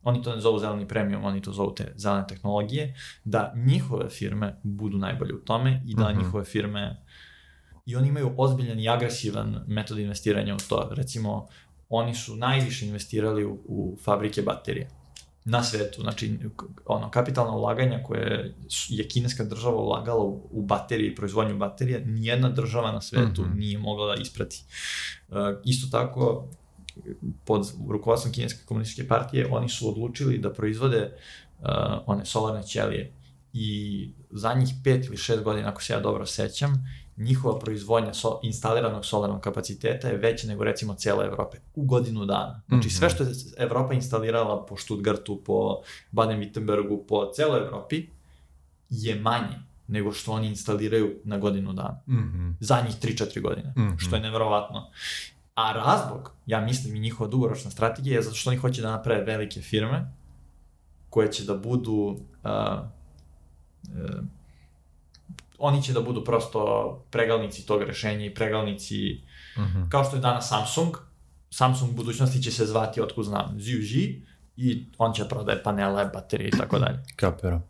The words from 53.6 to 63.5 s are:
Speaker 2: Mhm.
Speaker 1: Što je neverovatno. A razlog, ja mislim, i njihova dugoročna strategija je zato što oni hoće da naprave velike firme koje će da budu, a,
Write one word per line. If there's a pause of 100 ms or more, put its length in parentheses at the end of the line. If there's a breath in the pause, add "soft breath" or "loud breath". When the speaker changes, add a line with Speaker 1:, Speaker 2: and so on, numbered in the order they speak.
Speaker 2:
Mhm.
Speaker 1:
Što
je
neverovatno. (680 loud breath)
A
razlog, (140)
ja
mislim,
i
njihova
dugoročna
strategija
je
zato
što
oni
hoće
da
naprave
velike
firme (1000)
koje
će
da
budu, (240)
a, (1000)